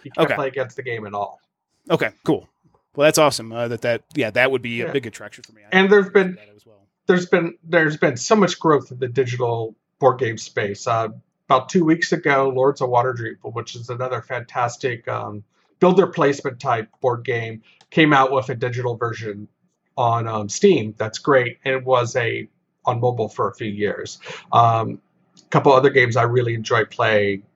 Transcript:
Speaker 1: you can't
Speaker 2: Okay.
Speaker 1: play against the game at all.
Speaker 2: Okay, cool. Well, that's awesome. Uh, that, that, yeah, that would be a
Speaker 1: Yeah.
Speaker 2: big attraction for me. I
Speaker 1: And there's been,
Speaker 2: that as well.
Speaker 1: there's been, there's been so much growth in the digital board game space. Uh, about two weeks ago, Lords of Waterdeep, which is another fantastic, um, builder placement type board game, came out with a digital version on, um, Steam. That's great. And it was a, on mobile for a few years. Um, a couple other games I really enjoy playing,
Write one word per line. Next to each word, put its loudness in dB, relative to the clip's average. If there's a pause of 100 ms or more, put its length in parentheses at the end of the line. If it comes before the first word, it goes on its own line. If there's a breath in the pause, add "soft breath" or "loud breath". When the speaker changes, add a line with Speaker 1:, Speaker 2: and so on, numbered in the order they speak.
Speaker 1:
you -18
can't 0
Speaker 2:
Okay. -2
Speaker 1:
play -4
against -8
the -10
game -10
at -12
all. -8 (500)
Speaker 2:
Okay, -2 (140)
cool. -2 (480)
Well, 4
that's 4
awesome. 2
Uh, -6
that, -6
that, -2 (120)
yeah, -2
that 2
would -2
be -6
a -6
Speaker 1:
Yeah. -8
Speaker 2:
big -4
attraction -16
for -20
me. -20
I -20
Speaker 1:
And 4
there's 6
been, 2
Speaker 2:
that -20
as -20
well. -20 (200)
Speaker 1:
there's 4
been, 0
there's 2
been 0
so 2
much 2
growth 0
in -16
the -6
digital -2 (260)
board 4
game -2
space. -6
Uh, -2 (400)
about 0
two 2
weeks 0
ago, 2
Lords 2
of -2
Waterdeep, -2
which -12
is -14
another -6
fantastic, -6
um, -8 (380)
builder 6
placement -2
type -4 (120)
board -2
game, -6 (280 soft breath)
came 4
out 4
with -2
a -6
digital -6
version -8 (480)
on, 0
um, -6
Steam. 2
That's -6
great. 0
And -2
it -6
was 0
a, -4 (380)
on -2
mobile -2
for -4
a -8
few -8
years. -6 (340 loud breath)
Um, 2 (380)
a -20
couple 4
other 6
games 2
I 4
really 0
enjoy -2
playing, 0 (120)